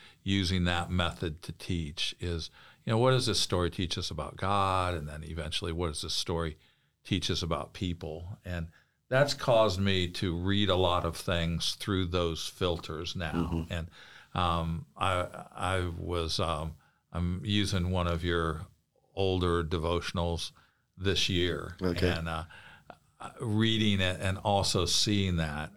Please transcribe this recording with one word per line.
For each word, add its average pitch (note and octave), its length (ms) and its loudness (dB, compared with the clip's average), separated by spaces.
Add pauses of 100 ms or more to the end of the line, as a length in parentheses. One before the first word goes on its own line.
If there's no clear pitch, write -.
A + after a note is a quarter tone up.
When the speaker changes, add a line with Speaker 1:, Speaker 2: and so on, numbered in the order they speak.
(220)
Speaker 1:
using F#2+ 420 0
that F2 260 0
method E2+ 520 -2
to - 100 -10
teach E2 680 -4
is, E2+ 300 -4 (340)
you A2+ 80 -2
know, A2 60 2
what B2+ 120 6
does C3 160 4
this G2+ 140 2
story F2 300 2
teach F2+ 280 -2
us - 120 -4
about - 260 -8
God? F#2+ 580 2
And D2+ 140 -4
then D2+ 160 -10
eventually, E2 480 -4
what E2+ 160 0
does D2 140 -6
this E2 120 -6
story E2 420 -2 (480)
teach F#2 260 0
us F2+ 120 -2
about D#2+ 300 -2
people? E2+ 720 -6
And F2 240 -4 (400)
that's C#3 260 4
caused A2 460 4
me F#2+ 280 4
to F2 280 -2
read G2 340 2
a F2+ 60 4
lot F2 280 4
of E2 120 -2
things E2+ 640 0
through F#2+ 260 0
those E2+ 400 0
filters E2+ 680 -4
now. E2 160 -4 (200)
Speaker 2:
Mm-hmm. E2 200 -2
Speaker 1:
And, E2+ 160 -4 (440)
um, E2+ 540 0 (100)
I, F#2 300 0 (300)
I F#2 420 -2
was, E2+ 400 -2
um, E2 360 -2 (380)
I'm F2 320 -2
using F#2+ 460 0
one F2+ 160 0
of E2+ 160 0
your E2 380 0 (560)
older F2+ 480 2
devotionals E2+ 880 -2 (440)
this F#2+ 320 2
year. E2+ 540 0
Speaker 2:
Okay. F2 280 2
Speaker 1:
And, E2 180 -2
uh, D#2+ 160 -4 (960)
reading G#2+ 600 4
it F#2 200 2
and F#2+ 180 -2
also G2 480 2
seeing G2 500 2
that, D2+ 400 -2